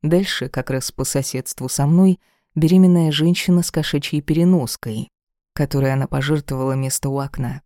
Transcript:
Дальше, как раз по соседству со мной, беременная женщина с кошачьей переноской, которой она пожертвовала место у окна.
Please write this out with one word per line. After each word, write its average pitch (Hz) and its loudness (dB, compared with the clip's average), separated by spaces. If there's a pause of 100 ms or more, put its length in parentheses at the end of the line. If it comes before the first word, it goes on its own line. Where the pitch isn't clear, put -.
Дальше, 165 0
как - -6
раз 131 -4
по 135 -6
соседству 131 -6
со 143 0
мной, 180 4 (340)
беременная 170 6
женщина 175 2
с - -4
кошачьей 151 -4
переноской, 156 0 (420)
которой 135 0
она 135 -2
пожертвовала 139 -4
место 135 -4
у 135 -4
окна. 135 -8